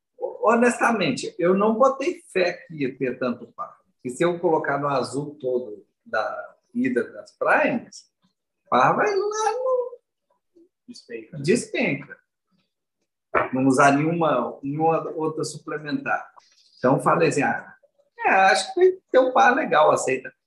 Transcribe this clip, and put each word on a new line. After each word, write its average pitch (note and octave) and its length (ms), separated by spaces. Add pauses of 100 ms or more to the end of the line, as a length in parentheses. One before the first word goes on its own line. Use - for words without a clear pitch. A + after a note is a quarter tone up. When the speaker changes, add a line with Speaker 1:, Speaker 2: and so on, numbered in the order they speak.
(180)
Speaker 1:
honestamente, A#3 1200
eu F3 160
não G#3+ 220
botei C4+ 460 (100)
fé F3+ 220
que - 220
ia C#3 220
ter B2 220
tanto A#2+ 340
par. - 220 (200)
Porque - 140
se - 140
eu F3 160
colocar D#3 380
no C#3+ 100
azul C3+ 520
todo G#2 460 (200)
da - 500 (180)
ida B2 380
das - 260
Primes, - 680 (640)
par C3 260
vai G#4 200
lá G#4+ 360
no B4+ 240 (1120)
Speaker 2:
Despenca, - 500
né? C#3 60
Speaker 1:
despenca. G3+ 760 (1300)
Não C3 140
usar C#3 320
nenhuma, D#3 640
nenhuma D3+ 540
outra D#3 280
suplementar. C#3+ 880 (480)
Então, C3+ 240
falei E3 280
assim, C#3+ 120
ah, - 320 (460)
é, A4+ 120
acho F#3+ 420
que F4 60
vai F#4 200 (120)
ter B3+ 80
um - 140
par B3 220
legal, D3+ 360
aceita. C3 400 (160)